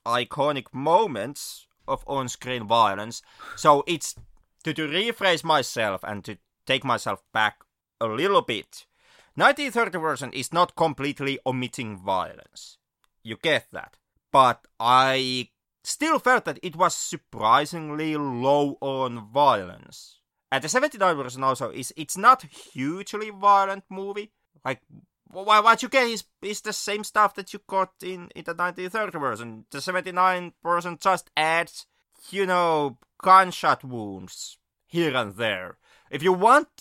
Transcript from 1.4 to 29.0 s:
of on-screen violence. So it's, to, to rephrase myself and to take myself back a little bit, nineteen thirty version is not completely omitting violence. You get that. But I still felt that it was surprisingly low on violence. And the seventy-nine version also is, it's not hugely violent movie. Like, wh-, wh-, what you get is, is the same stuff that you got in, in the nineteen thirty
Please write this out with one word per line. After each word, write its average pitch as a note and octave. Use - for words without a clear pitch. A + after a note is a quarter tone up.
of C3
on-screen B2+
violence. G#2+
So D3
it's, E3+
to, D#3
to D#3
rephrase F#3+
myself B2
and G2+
to G#2+
take C3+
myself A2+
back G#2+
a A#2
little D#3+
bit, -
nineteen C#4
thirty F#3+
version C#3
is B2+
not E3+
completely C#3
omitting B2
violence. F#2
You A2
get D3+
that. -
But C#3+
I B2+
still D4+
felt B3+
that D3+
it D#3+
was F3
surprisingly D3+
low C#3
on B2+
violence. A#2
And C3
the D#3
seventy-nine G#3+
version C3
also C3
is, -
it's D#3
not A#3+
hugely F#3
violent G3
movie. G3+
Like, C3
wh-, F#3
wh-, G#3
what A3+
you B3
get C4
is, A3+
is G3+
the G#3+
same G#3
stuff G#3
that G3
you G3+
got F#3+
in, F3
in E3
the E3+
nineteen F3+
thirty G3+